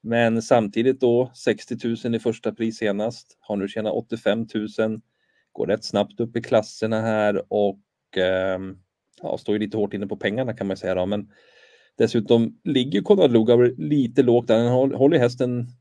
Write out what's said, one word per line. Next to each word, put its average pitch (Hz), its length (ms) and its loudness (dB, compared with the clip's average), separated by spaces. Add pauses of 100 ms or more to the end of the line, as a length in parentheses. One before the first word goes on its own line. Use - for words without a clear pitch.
Men 113 400 0
samtidigt 117 580 2
då, 123 340 2
sextiotusen 117 800 -4
i 113 40 -2
första 110 340 -4
pris 113 240 -4
senast. 107 640 -6
Har 104 160 -6
nu 98 120 -4
tjänat 107 240 -6
åttiofemtusen. 110 1080 -4 (500)
Går - 140 -4
rätt 110 180 -2
snabbt - 360 -2
upp 117 160 -4
i 117 60 -4
klasserna 110 580 -2
här 107 480 0
och, 101 320 0 (360)
ehm, 92 640 -2 (440)
ja, - 160 -6
står 104 160 -2
ju 107 40 0
lite 104 180 -4
hårt 104 180 -2
inne 101 120 -6
på 98 100 -8
pengarna 110 380 -4
kan 98 120 -8
man 98 100 -4
säga 92 180 -4
då. 92 120 -2
Men 104 240 -6 (680)
dessutom 117 680 0
ligger 147 380 -2
Konrad 180 300 4
Lugauer 120 460 4
lite 143 440 0
lågt 120 260 4
där. 113 100 4
Han 120 140 2
håll-, 135 220 2
håller 143 240 4
hästen 123 480 0 (140)